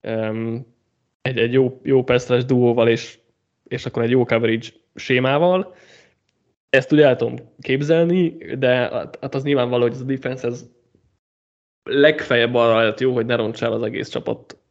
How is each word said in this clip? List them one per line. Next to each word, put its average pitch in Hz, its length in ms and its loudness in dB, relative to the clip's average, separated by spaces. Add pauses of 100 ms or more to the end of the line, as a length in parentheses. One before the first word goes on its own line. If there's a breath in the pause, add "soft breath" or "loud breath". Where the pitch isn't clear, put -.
Öm, 113 640 -6 (560)
egy, 131 160 -4
egy 117 160 0
jó, 127 300 2
jó 135 200 2
pass 123 260 0
rush 123 160 2
duóval 120 440 4
és, - 300 -2 (440)
és - 220 -10
akkor 120 180 -4
egy 113 60 0
jó 123 160 4
coverage 113 420 0 (280)
sémával. 147 800 0 (960 soft breath)
Ezt 131 220 2
ugye 151 140 6
el 127 100 4
tudom 123 200 -4 (240)
képzelni, 165 800 0
de 131 380 -2
hát, - 460 -4
hát 139 140 -10
az 135 80 -4
nyilvánvaló, 123 380 0
hogy 120 120 0
ez 131 80 -12
a 123 40 -10
defense, 131 420 -6
ez 120 220 -10 (1120)
legfeljebb 127 720 2
arra 117 240 2
lehet 110 220 0
jó, 127 140 0
hogy 117 120 -2
ne 120 100 -2
ronts 113 280 -4
el 113 100 -2
az 113 100 -4
egész 107 260 -8
csapat - 480 -8 (140)